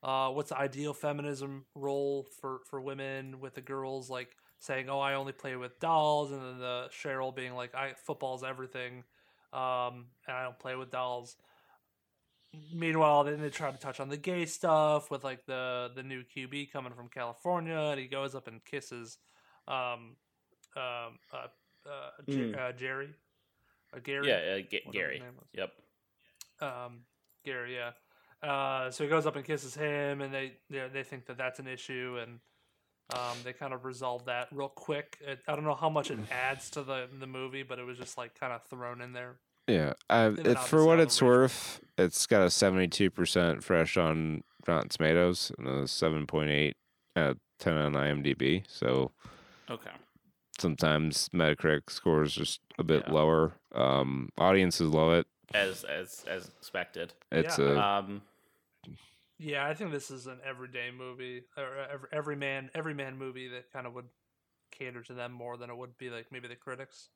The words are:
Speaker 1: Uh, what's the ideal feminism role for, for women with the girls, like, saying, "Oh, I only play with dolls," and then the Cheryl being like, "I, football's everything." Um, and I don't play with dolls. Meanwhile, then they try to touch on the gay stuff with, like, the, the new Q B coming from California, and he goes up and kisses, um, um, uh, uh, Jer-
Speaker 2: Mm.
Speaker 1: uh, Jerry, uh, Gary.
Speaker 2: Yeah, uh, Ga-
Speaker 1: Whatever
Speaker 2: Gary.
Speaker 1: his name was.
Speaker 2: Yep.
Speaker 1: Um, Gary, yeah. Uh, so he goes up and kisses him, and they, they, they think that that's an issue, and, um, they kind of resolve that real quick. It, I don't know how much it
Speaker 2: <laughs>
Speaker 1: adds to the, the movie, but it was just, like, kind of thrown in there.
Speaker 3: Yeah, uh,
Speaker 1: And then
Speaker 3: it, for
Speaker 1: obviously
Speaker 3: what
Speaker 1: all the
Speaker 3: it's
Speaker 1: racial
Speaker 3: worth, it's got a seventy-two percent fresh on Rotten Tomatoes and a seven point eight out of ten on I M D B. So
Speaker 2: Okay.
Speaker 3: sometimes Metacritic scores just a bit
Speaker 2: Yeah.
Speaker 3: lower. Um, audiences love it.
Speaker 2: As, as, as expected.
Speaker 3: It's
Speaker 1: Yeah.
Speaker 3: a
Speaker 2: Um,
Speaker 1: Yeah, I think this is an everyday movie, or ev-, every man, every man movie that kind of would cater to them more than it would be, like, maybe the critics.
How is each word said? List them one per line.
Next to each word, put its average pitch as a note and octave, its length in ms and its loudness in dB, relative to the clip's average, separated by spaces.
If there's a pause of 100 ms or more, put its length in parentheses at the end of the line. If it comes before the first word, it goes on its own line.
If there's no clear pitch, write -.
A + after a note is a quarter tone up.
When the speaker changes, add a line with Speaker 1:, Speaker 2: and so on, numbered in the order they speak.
Speaker 1:
Uh, C3+ 280 0
what's C#3+ 200 -4
the C3 80 -4
ideal C#3 340 -2
feminism C#3+ 720 -6 (100)
role C#3 520 -2 (140)
for, C3 280 -8
for C3+ 120 -8
women C3+ 600 -8
with C3 140 -14
the C3+ 60 -12
girls, C3+ 500 -6
like, B2+ 260 -8 (220)
saying, C3 300 -6
"Oh, C#3 120 -2
I C#3 140 0
only C3+ 180 -4
play C3 240 -10
with B2 240 -10
dolls," D3+ 500 4
and C#3 120 -8
then B2+ 160 -12
the B2 320 -6
Cheryl C3 440 -6
being B2+ 200 -8
like, B2 200 -8
"I, C3+ 200 -4 (100)
football's C3 400 -6
everything." B2+ 600 -10 (480)
Um, B2 540 -2 (200)
and C3 100 -6
I B2+ 60 -4
don't B2+ 160 -8
play C3 180 -8
with C3 140 -8
dolls. B2 460 -4 (1400)
Meanwhile, D#3+ 520 6
then D3 160 -2
they D3+ 100 -2
try C#3+ 200 -4
to C3 80 -10
touch C3+ 200 -10
on C3+ 100 -6
the C#3+ 100 -6
gay F3 280 -2
stuff D3+ 640 4
with, C#3 140 -6
like, C3 220 -6
the, B2+ 480 -4
the C3 80 -12
new C3 200 -10
Q B2+ 260 -12
B C#3+ 180 -8
coming B2+ 260 -10
from A#2+ 160 -18
California, E3 680 -2
and D3+ 240 0
he C3 60 -8
goes C3+ 280 -4
up C3 120 -12
and A2+ 180 -18
kisses, A#2+ 540 -12 (500)
um, B2 480 -6 (600)
um, A#2+ 420 -8 (140)
uh, C3+ 160 -12 (380)
uh, C3+ 240 -14 (180)
Jer- B2+ 240 -4
Speaker 2:
Mm. G#2 60 -8
Speaker 1:
uh, B2+ 140 -6
Jerry, C3+ 420 -8 (800)
uh, C3 60 -14
Gary. C#3 280 -2
Speaker 2:
Yeah, B2 80 6
uh, F2+ 220 0 (120)
Ga- - 140 -4
Speaker 1:
Whatever - 80 -16
Speaker 2:
Gary. D#2+ 220 -2
Speaker 1:
his C#2+ 80 -10
name B2 160 -18
was. - 140 -20
Speaker 2:
Yep. F#2 200 -8 (880)
Speaker 1:
Um, B2 400 -10 (440)
Gary, B2+ 320 -8
yeah. A#2+ 160 -8 (500)
Uh, C3+ 480 -2
so D3+ 140 -4
he C#3+ 60 0
goes D#3 160 4
up D3 100 -2
and C#3 80 -8
kisses C3+ 300 -6
him, C#3+ 460 -2
and C3+ 120 -6
they, C3+ 260 -8 (120)
they, C3+ 220 -8
they C3+ 100 -8
think B2+ 240 -14
that B2+ 120 -12
that's B2+ 200 -4
an C3+ 80 -12
issue, B2+ 560 -8
and, A#2 180 -14 (800)
um, B2 240 -4
they B2+ 100 -10
kind C3+ 220 -8
of B2 100 -10
resolve B2 420 -6
that B2 260 -4
real C#3 160 -6
quick. - 520 -8
It, C#3 280 -10
I D3+ 60 0
don't D3 100 -4
know D3+ 100 0
how D#3+ 140 0
much D3+ 220 0
it B2+ 140 -6
Speaker 2:
<laughs> G#2 60 -8
Speaker 1:
adds C3 400 -4
to D3 120 -8
the, C3 260 -6 (100)
the C3+ 80 -12
movie, C3 360 -8
but B2+ 160 -10
it B2 60 -10
was B2 140 -12
just, A#2+ 180 -12
like, A#2 220 -10
kind C3 140 -2
of A#2 140 -8
thrown B2 340 -10
in B2 120 -12
there. B2 240 -10 (300)
Speaker 3:
Yeah, D#2 280 4 (160)
uh, - 20 8 (160)
Speaker 1:
And G#2 80 2
then E3 100 0
Speaker 3:
it, B2 120 6
for - 0 -
Speaker 1:
obviously B2+ 280 4
Speaker 3:
what D#3+ 40 10
Speaker 1:
all E3 60 10
the E3 80 10
Speaker 3:
it's C3 180 4
Speaker 1:
racial B2+ 60 10 (100)
Speaker 3:
worth, - 420 2 (160)
it's - 300 4
got G#2 160 8
a F2+ 80 8
seventy-two F#2 600 4
percent E2+ 540 2
fresh E2 320 4
on D#2 460 2 (260)
Rotten E2 220 2
Tomatoes F2 680 4
and - 100 -8
a C#2 220 0
seven D#2 380 0
point D2+ 240 0
eight D2 260 2 (400)
out D2+ 140 4
of C2+ 80 -2 (200)
ten E2 200 2
on D2 180 2
I C#2+ 120 2
M D2 140 0
D C#2 120 2
B. D#2 340 2
So B1+ 440 0 (580)
Speaker 2:
Okay. - 200 -12 (680)
Speaker 3:
sometimes D#2 720 2
Metacritic D#2 580 4
scores D2+ 460 2
just - 260 -4 (180)
a - 60 0
bit D#2+ 220 4
Speaker 2:
Yeah. - 80 -2
Speaker 3:
lower. D#2 400 6 (180)
Um, C2+ 640 2
audiences F2+ 540 6
love D#2 240 6
it. E2+ 120 4 (280)
Speaker 2:
As, F#2+ 300 0
as, - 440 -8
as F#2 200 -6 (100)
expected. F2 560 -8 (180)
Speaker 3:
It's - 260 2
Speaker 1:
Yeah. C#2+ 60 4
Speaker 3:
a C#2+ 160 6
Speaker 2:
Um, G2+ 420 0 (1160)
Speaker 1:
Yeah, C#3+ 280 -2
I D#3 60 -2
think E3 200 -6
this C#3 180 -6
is B2+ 160 -14
an B2+ 180 -14
everyday B2 460 -8
movie, B2+ 540 -12 (120)
or C3+ 220 -8 (120)
ev-, C#3+ 220 -10
every D3 240 -4
man, C3+ 380 -4
every D#3+ 200 -4
man C3+ 220 -8
movie B2+ 320 -10
that B2 240 -14
kind C3 140 -10
of A#2+ 80 -12
would B2 140 -14 (640)
cater B2 340 -12
to B2+ 100 -16
them B2 180 -10
more A#2+ 240 -10
than A#2+ 140 -14
it A#2+ 60 -12
would B2 200 -16
be, B2+ 140 -12
like, A#2 200 -14
maybe B2 180 -14
the A#2 80 -14
critics. C3 600 -14